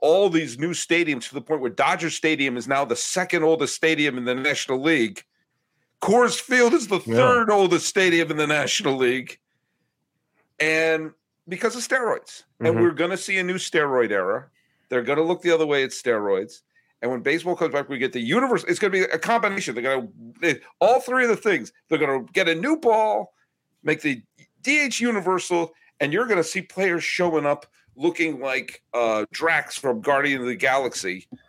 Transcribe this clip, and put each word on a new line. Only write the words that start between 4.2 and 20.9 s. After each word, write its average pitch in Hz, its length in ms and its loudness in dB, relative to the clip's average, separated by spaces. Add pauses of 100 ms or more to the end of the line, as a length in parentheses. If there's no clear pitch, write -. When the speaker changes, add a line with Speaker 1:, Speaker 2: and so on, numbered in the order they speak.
Speaker 1:
the 123 80 0
National 131 480 -2
League. 135 420 0 (800)
Coors 226 380 2
Field 247 340 4
is 254 140 0
the 190 180 0
Speaker 2:
Yeah. 113 100 -2
Speaker 1:
third 240 360 4
oldest 180 340 4
stadium 170 460 2
in 151 60 -8
the 151 100 0
National 143 480 0
League. 127 420 0 (1200)
And 160 520 0 (360)
because 220 280 -4
of 247 60 -8
steroids. - 640 -4 (160)
And 117 100 0
Speaker 2:
Mm-hmm. - 120 2
Speaker 1:
we're 175 100 6
gonna 170 260 -2
see 190 200 -4
a 185 60 0
new 180 120 -2
steroid 139 560 0
era. 101 380 -2 (400)
They're 123 140 0
gonna 143 200 2
look 175 180 -2
the 175 100 0
other 160 160 4
way 143 160 2
at 127 80 -4
steroids. 104 680 -2 (400)
And 123 100 -4
when 120 100 -6
baseball 160 340 -2
comes 160 180 -2
back, 139 140 -2
we 139 100 -8
get 123 160 -2
the 127 60 -4
universe. 196 480 0
It's 175 120 -2
gonna 202 120 0
be 190 100 2
a - 180 -2
combination. 202 560 -2
They're 120 80 -6
gonna, 131 240 -2 (340)
they, 160 180 0 (200)
all 233 220 6